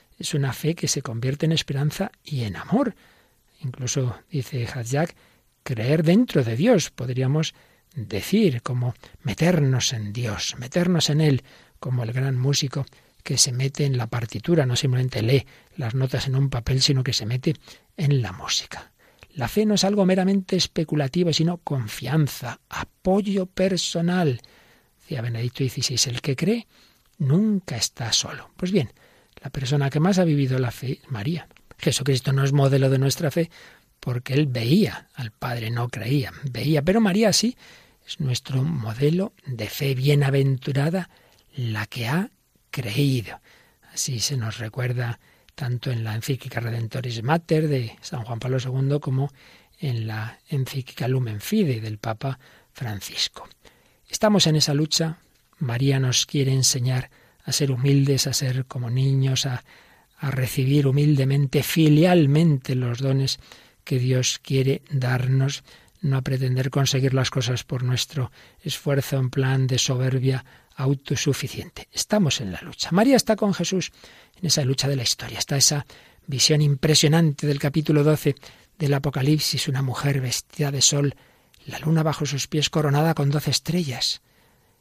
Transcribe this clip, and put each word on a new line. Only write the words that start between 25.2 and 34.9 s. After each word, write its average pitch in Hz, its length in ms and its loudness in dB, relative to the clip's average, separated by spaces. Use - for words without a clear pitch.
Benedicto 117 420 -4
dieciséis, 127 440 -2
"El 120 140 -6
que 135 140 -2
cree 220 320 -2
nunca 180 600 2
está 110 340 -6
solo". - 460 -4
Pues 180 140 -4
bien, 123 200 2
la 135 80 -12
persona 139 400 0
que 147 100 0
más 180 200 4
ha 185 60 4
vivido 139 340 2
la 120 120 0
fe - 320 -8
es - 80 -12
María. 127 360 -4
Jesucristo 135 560 0
no 139 100 2
es 139 80 2
modelo 135 380 4
de 135 100 4
nuestra 139 320 0
fe 165 180 0
porque 123 320 -6
él 147 140 4
veía 123 640 2